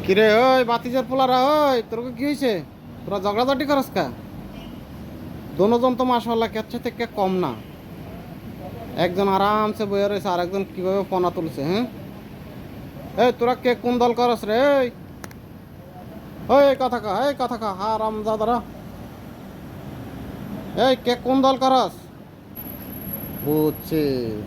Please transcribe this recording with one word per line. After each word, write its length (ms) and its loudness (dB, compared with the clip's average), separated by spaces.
কিরে, 240 6
ওই 200 6
বাতিজার 460 0
পোলারা, 340 4
ওই, 340 4
তোর 100 -4
কি 80 -4
হয়েছে? 260 2
তোরা 140 -2
ঝগড়াঝাটি 460 2
করস 280 2
কা? 120 2
দোনোজন 380 4
তো 80 0
মাশাআল্লাহ, 460 2
কে 200 -4
চাইতে 220 -6
কে 140 -4
কম 200 2
না। 160 0
একজন 320 2
আরামসে 560 2
বইয়া 220 2
রয়েছে, 220 -2
আর 100 2
একজন 240 -2
কিভাবে 340 0
পনা 200 2
তুলছে, 340 -4
হ্যাঁ? 220 0
এই, 220 6
তোরা 160 2
কে 200 2
কোন 240 0
দল 140 6
করস 300 2
রে? 140 2
এই, 80 2
ওই, 300 8
কথা 200 0
কা, 100 -4
এই, 160 2
কথা 180 -2
কা, 160 -2
হারামজাদারা। 840 0
এই, 60 6
কে 80 2
কোন 180 4
দল 160 6
করস? 360 4
বুঝছি। 600 0